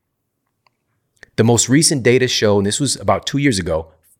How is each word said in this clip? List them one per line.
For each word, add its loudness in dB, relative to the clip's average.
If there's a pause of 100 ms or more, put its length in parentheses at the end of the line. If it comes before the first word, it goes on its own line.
(1400)
The 2
most 2
recent 2
data 2
show, 0
and 0
this -4
was -2
about -2
two -6
years 0
ago, -6 (280)